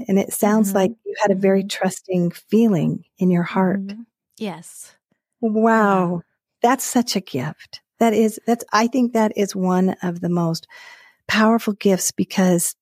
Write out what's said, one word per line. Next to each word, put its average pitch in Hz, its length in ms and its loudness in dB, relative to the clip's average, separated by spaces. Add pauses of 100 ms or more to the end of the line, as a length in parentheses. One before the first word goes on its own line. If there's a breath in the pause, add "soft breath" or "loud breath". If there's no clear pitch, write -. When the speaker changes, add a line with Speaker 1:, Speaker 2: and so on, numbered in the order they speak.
Speaker 1:
And 196 100 2
it - 140 -2
sounds 214 360 2
Speaker 2:
Mm-hmm. 196 80 -2
Speaker 1:
like 190 140 2 (140)
you - 160 -10
had 208 100 2
a 196 40 0
very 196 280 2
Speaker 2:
Mm-hmm. 196 60 -10
Speaker 1:
trusting 185 640 -4
feeling 196 720 0 (140)
in 185 120 2
your 175 120 2
heart. 190 440 0
Speaker 2:
Mm-hmm. 208 160 -12 (360)
Yes. 175 560 -14 (460)
Speaker 1:
Wow. 214 760 2
Speaker 2:
Yeah. 170 40 -8 (500)
Speaker 1:
That's 262 140 0
such - 320 -2
a 196 40 -2
gift. - 600 -10 (200)
That 233 120 4
is, 214 340 2
that's, 233 260 -2
I 220 160 2
think 247 260 0
that 220 220 2
is 202 200 -2
one 185 460 0
of 175 180 -6
the 175 80 -4
most 170 380 -2 (640 loud breath)
powerful 220 440 2
gifts 196 380 0
because 180 720 0